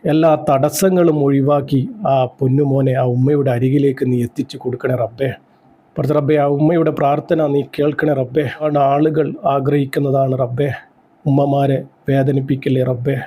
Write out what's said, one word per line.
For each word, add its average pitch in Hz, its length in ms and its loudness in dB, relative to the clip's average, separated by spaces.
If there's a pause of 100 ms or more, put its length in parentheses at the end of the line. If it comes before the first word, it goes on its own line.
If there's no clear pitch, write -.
(120)
എല്ലാ 160 180 4 (180)
തടസ്സങ്ങളും 156 760 2
ഒഴിവാക്കി 139 560 2 (300)
ആ - 20 2 (240)
പൊന്നുമോനെ 135 640 0
ആ - 20 0 (120)
ഉമ്മയുടെ 135 400 2
അരികിലേക്ക് 135 560 0
നീ 123 60 0 (100)
എത്തിച്ചു - 360 -8
കൊടുക്കണേ 127 400 -4
റബ്ബേ. 127 260 -4 (680)
പടച്ച 147 240 -2
റബ്ബേ, 147 240 2
ആ 143 40 2 (100)
ഉമ്മയുടെ 160 420 2
പ്രാർത്ഥന 147 460 0 (100)
നീ 143 60 2 (140)
കേൾക്കണേ 147 460 0
റബ്ബേ. 131 260 -2
ഒരുപാട് 147 320 -2 (140)
ആളുകൾ 151 340 2 (260)
ആഗ്രഹിക്കുന്നതാണ് 139 920 0
റബ്ബേ. 127 260 -2 (600)
ഉമ്മമാരെ 139 480 2 (320)
വേദനിപ്പിക്കല്ലേ 135 800 0
റബ്ബേ. 127 360 -4